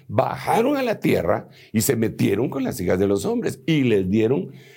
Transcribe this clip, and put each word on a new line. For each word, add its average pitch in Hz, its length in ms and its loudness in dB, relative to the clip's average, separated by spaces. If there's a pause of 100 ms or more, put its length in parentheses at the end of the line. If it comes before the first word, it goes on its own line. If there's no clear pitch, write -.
bajaron 156 640 0
a 269 80 -2
la 233 160 -2
tierra 98 480 0 (240)
y 110 100 0
se 127 140 2
metieron 113 540 0
con 135 160 -4
las - 160 -6
hijas 92 180 0
de 101 80 2
los 101 180 0
hombres - 400 -4
y 156 180 2
les 101 260 2
dieron, 113 420 2 (240)